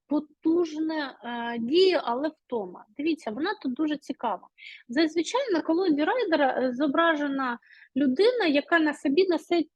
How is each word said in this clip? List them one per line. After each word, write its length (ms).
потужна, 1160
е, 360
дія, 460
але 240
втома. 560
Дивіться, 340
вона 300
тут 120
дуже 240
цікава. 500
Зазвичай 680
на 80
колоді 420
райдера, 580
е, 120
зображена 840
людина, 500
яка 340
на 140
собі 340
несе 360